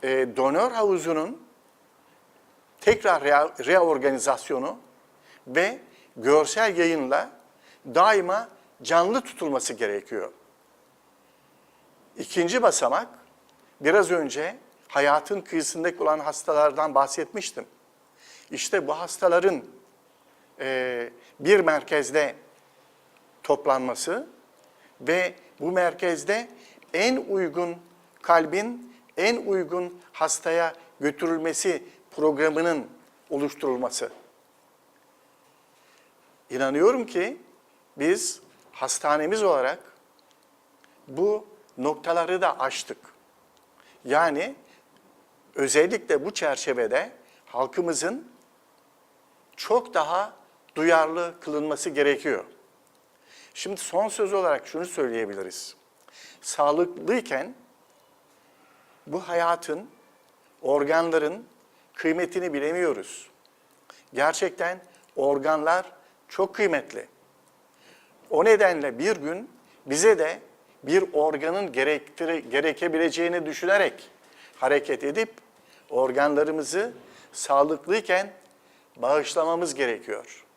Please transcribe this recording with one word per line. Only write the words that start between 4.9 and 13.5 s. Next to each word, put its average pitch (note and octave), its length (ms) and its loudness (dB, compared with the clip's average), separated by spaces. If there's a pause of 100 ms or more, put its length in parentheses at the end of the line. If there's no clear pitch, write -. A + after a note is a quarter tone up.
ve F3+ 320 0 (380)
görsel D3+ 600 4
yayınla E3 540 0 (640)
daima G3 540 2 (340)
canlı F3+ 380 2
tutulması C#3+ 540 -4
gerekiyor. G#2 580 -6 (1900)
İkinci F#3 440 0
basamak, E3+ 460 2 (720)